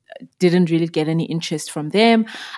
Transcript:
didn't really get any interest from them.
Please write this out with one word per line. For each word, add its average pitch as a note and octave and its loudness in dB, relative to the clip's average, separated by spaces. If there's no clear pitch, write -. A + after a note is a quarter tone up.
didn't F3 4
really E3 0
get D#3 -2
any D#3+ -2
interest E3 -6
from D3+ -8
them. A3+ 4